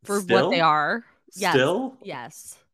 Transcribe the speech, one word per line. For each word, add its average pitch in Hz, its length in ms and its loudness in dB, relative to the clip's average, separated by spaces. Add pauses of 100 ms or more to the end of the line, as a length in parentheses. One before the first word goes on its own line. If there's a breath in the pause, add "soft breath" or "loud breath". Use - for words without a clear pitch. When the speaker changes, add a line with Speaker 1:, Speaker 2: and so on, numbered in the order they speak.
Speaker 1:
For 202 140 -4
what 208 60 -2
Speaker 2:
Still? 185 280 2
Speaker 1:
they 170 100 0
are. 160 440 0 (300)
Yes. 185 180 -2
Speaker 2:
Still? 170 500 0
Speaker 1:
Yes. 135 540 -16 (160)